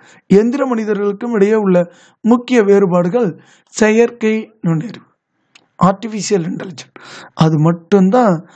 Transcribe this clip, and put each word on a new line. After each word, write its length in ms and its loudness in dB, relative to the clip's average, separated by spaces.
எந்திர 320 2
மனிதர்களுக்கும் 680 -4
இடையே 220 2
உள்ள 360 0
முக்கிய 420 2
வேறுபாடுகள் 800 0
செயற்கை 960 -2
நுண்ணறிவு, 440 -6
artificial 640 -2
intelligence, 540 -14
அது 260 0
மட்டும்தான் 960 0